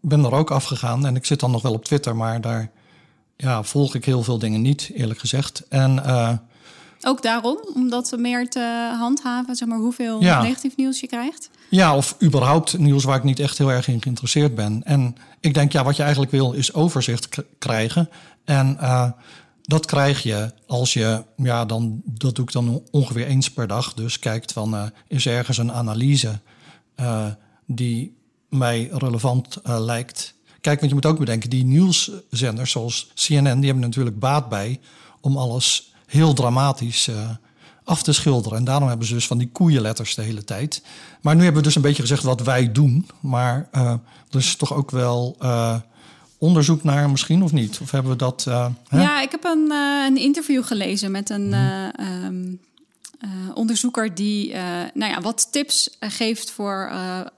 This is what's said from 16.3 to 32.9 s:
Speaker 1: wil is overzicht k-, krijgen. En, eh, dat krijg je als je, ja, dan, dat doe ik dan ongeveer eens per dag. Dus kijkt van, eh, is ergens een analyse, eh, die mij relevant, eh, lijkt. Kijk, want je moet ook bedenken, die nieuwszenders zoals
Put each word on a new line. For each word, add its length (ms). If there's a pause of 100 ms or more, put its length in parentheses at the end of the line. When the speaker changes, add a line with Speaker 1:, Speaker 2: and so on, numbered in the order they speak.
Speaker 1:
wil 200
is 220
overzicht 560
k-, 140 (140)
krijgen. 520 (360)
En, 340
eh, 320 (500)
dat 240
krijg 380
je 280 (160)
als 260
je, 300 (140)
ja, 280
dan, 400
dat 300
doe 100
ik 60
dan 400
ongeveer 360
eens 240
per 160
dag. 260
Dus 260
kijkt 320
van, 240
eh, 80 (240)
is 180
ergens 320
een 140
analyse, 680 (560)
eh, 300 (400)
die 520 (320)
mij 420
relevant, 720
eh, 160
lijkt. 540 (280)
Kijk, 180
want 120
je 40
moet 100
ook 140
bedenken, 300
die 160
nieuwszenders 1080
zoals 420